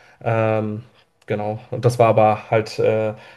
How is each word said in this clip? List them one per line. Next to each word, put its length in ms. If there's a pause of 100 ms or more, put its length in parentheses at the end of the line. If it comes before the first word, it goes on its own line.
(240)
Ähm, 600 (440)
genau, 320 (120)
und 140
das 140
war 100
aber 420
halt, 280
äh, 340 (240)